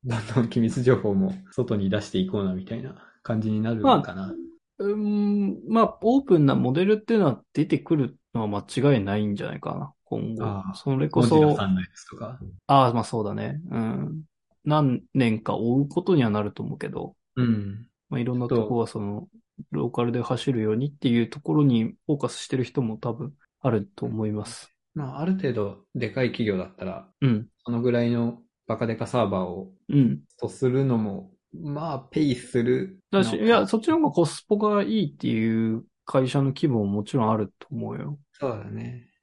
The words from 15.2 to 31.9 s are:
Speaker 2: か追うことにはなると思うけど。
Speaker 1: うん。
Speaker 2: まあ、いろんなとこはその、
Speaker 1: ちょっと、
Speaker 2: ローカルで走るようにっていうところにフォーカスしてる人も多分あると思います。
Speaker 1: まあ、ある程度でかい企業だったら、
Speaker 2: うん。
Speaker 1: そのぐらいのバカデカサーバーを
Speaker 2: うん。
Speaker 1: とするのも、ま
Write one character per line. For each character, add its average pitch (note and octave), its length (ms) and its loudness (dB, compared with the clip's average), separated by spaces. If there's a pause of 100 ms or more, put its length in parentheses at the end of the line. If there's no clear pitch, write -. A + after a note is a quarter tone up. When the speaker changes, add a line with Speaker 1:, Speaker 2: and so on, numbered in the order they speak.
Speaker 2:
か G2+ 140 -4
追 A#2+ 240 2
う C#3+ 80 0
こ F3 140 -4
と F3+ 140 4
に C#3 60 6
は A#2 60 4
な G#2 140 0
る G#2 100 -4
と - 100 -10
思 A2 120 -8
う - 40 -16
け - 120 -8
ど。 F#2 260 -10 (200)
Speaker 1:
う B2 60 0
ん。 G#2+ 440 -2 (240)
Speaker 2:
ま C#3+ 80 -4
あ、 - 20 -2
い A#2+ 40 -2
ろ B2+ 100 -2
ん B2 60 -2
な A#2+ 80 -4
と A#2 180 2
こ A#2+ 100 -2
は A2+ 100 0
そ A2 140 -8
の、 G#2 60 -6
Speaker 1:
ち G2+ 60 -6
ょ G#2 80 -6
っ - 20 -
と、 - 80 -20 (400)
Speaker 2:
ロ C#3+ 160 -2
ー A#2+ 40 -2
カ A#2+ 140 -2
ル A#2+ 80 0
で B2 80 -2
走 B2+ 320 -2
る A#2+ 80 0
よ G#2+ 120 0
う A2 40 2
に C3+ 120 0
っ C#3+ 40 -6
て - 160 -2
い A#2 140 4
う A2+ 60 -2
と - 120 -14
こ D#3+ 140 -4
ろ D3+ 100 6
に A#2 300 2 (120)
フ D#3 60 0
ォ C#3+ 40 2
ー C#3+ 40 -6
カ B2+ 80 -2
ス - 60 -6
し - 140 -14
て C3+ 100 -2
る B2 60 0
人 C3 180 -4
も A2 160 -4
多 A#2 160 -4
分 B2 180 -10 (280)
あ C3+ 100 0
る G#2 260 0
と - 80 -8
思 A2 220 -4
い G#2 60 -2
ま G#2 120 -4
す。 - 260 -18 (260)
Speaker 1:
ま C3+ 200 -8
あ、 C#3 40 -8
あ D#3 40 -4
る F#3 80 0
程 F#3 200 -2
度 G#2 260 -4 (180)
で B2 140 -4
か C3 120 -2
い B2 60 2
企 A#2 180 -2
業 G2 100 0
だ F#2 80 -4
っ - 120 -20
た - 80 -12
ら、 - 240 -10 (120)
Speaker 2:
う C#3 60 2
ん。 A2+ 220 2 (160)
Speaker 1:
そ A#2+ 80 -6
の A#2 100 -2
ぐ B2 80 2
ら A#2+ 140 2
い A#2+ 80 2
の A#2 260 -2 (300)
バ A2+ 80 -2
カ A#2+ 100 -2
デ A2+ 80 -2
カ A2 140 -6
サ A#2+ 180 2
ー - 20 -2
バ G2 100 0
ー - 40 0
を F2+ 300 -8 (160)
Speaker 2:
う - 80 2
ん。 A#2+ 240 4 (180)
Speaker 1:
と A#2 100 -6
す - 200 0
る C3 160 2
の B2 140 2
も、 G2 340 -6 (200)
ま D3+ 420 -8